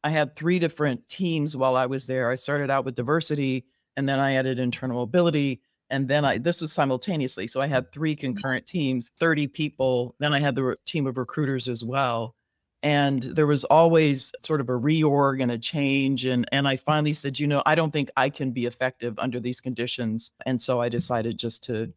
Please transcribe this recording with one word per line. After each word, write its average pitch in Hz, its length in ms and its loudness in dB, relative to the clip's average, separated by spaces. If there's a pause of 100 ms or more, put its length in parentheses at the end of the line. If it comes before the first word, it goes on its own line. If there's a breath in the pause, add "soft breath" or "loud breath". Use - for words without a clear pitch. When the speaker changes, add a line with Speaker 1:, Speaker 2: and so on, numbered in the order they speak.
Speaker 1:
I 151 60 0
had 151 260 0
three 175 240 0
different 147 480 -2
teams 156 480 -2
while 131 200 2
I 127 100 2
was 131 200 -4
there. 127 240 0
I 131 60 0
started 143 340 -2
out 135 140 0
with 131 120 -6
diversity, 139 720 -2 (300)
and 139 120 0
then 135 120 2
I 135 140 2
added 131 260 0
internal 123 380 -2
mobility. 143 640 0 (280)
And 135 180 -2
then 147 160 2
I, 117 140 2
this 170 240 -2
was 156 100 -8
simultaneously. 135 760 -2
So 131 120 -4
I 139 80 0
had 131 240 -2
three 151 280 -2
Speaker 2:
Yeah. 127 220 -6
Speaker 1:
concurrent 131 240 -2
teams, 131 520 -2
thirty 151 300 2
people. 131 720 -2
Then 147 140 2
I 165 60 2
had 143 160 2
the 135 80 0
re-, 123 120 0 (100)
team 147 200 -2
of 127 120 -4
recruiters 131 500 -2
as 117 160 -6
well. 120 520 -2 (460)
And 143 420 2
there 151 220 2
was 147 180 2
always 160 680 4 (100)
sort 151 180 0
of 120 100 -4
a - 20 2
reorg 139 720 4
and 120 100 2
a 117 60 -2
change. 139 680 0
And, 123 260 2
and 139 160 2
I 135 80 0
finally 151 380 0
said, 139 260 -6
"You 151 80 0
know, 143 180 2
I 156 100 6
don't 160 160 2
think 143 240 -2
I 135 140 2
can 131 220 -4
be 120 140 -2
effective 120 520 -4
under 123 220 -4
these 123 200 -6
conditions." 120 720 -4 (140)
And 127 160 -2
so 123 180 0
I 120 100 0
decided 117 480 -2
just 117 260 -4
to 113 320 -6